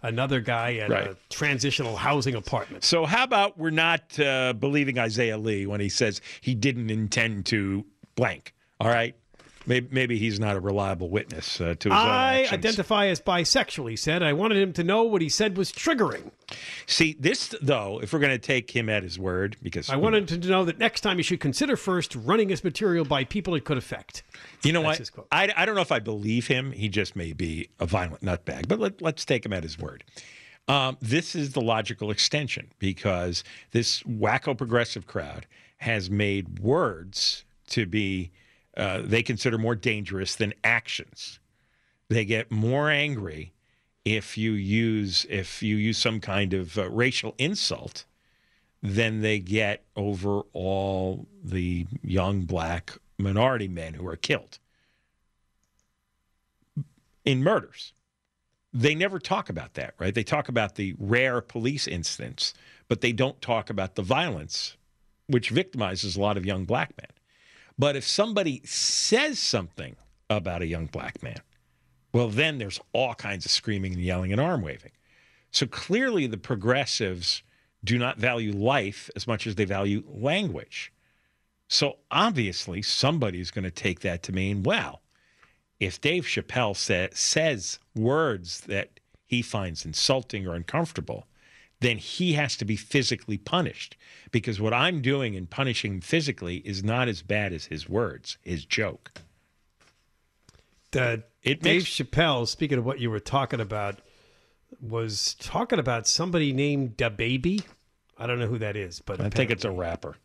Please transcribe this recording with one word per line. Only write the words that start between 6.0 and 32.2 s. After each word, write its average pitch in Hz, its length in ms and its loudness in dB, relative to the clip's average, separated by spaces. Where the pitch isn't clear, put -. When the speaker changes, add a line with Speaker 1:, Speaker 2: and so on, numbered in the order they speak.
Speaker 2:
he 127 120 0
didn't 117 360 0
intend 110 560 0
to 101 400 0
blank, 104 360 0
all 107 100 4
right? 117 260 2
Maybe, 127 240 2
maybe 127 280 2
he's 107 200 0
not 104 180 2
a 95 40 -2
reliable 98 480 0
witness, 85 500 -4
uh, 85 200 0
to - 100 0
his 196 100 6
own 226 80 6
Speaker 1:
"I 262 360 4
Speaker 2:
actions. 226 100 2
Speaker 1:
identify 208 540 2
as 180 160 0
bisexual," 175 680 2
he 113 80 -6
said. 165 260 0
"I 151 120 4
wanted 202 240 2
him 196 160 2
to 170 100 0
know 208 200 4
what 208 180 4
he 151 80 0
said 208 260 2
was 190 160 0
triggering." - 600 0
Speaker 2:
See, 156 340 2
this, 175 440 0
though, 110 400 0
if 110 100 -6
we're 160 60 2
gonna 139 180 4
take 123 400 0
him 113 140 0
at 104 120 2
his 87 160 -8
word, 95 440 0
because 87 260 -6
Speaker 1:
"I 135 80 0
wanted 202 340 2
him 170 120 -2
to 180 80 -2
know 185 160 4
that 165 120 -2
next 220 220 0
time 190 160 0
he 175 60 2
should 170 180 0
consider 226 380 0
first 180 360 -2
running 190 360 2
his 175 120 -2
material 170 440 2
by 135 180 2
people 180 300 -2
it 139 100 -2
could 139 140 0
affect." - 440 -10
Speaker 2:
You 147 120 4
know 170 80 4
Speaker 1:
That's 156 80 2
Speaker 2:
what? 156 80 0
Speaker 1:
his 123 100 -8
quote. - 240 -18
Speaker 2:
I, 190 240 4
I 170 80 4
don't 208 120 2
know 196 40 4
if 165 120 2
I 131 60 4
believe 110 500 0
him. 131 240 0
He 107 180 -2
just 98 260 0
may 82 160 -6
be 80 380 -4
a 92 60 0
violent 87 360 -2
nutbag, 90 460 -4
but 208 100 2
let, 202 220 -2
let's 160 240 -4
take 123 220 0
him 101 80 -4
at 90 80 -4
his 80 160 -10
word. 80 260 -12
Um, 135 320 2
this 127 340 0
is 143 200 -2
the 131 80 2
logical 110 480 0
extension, - 680 -2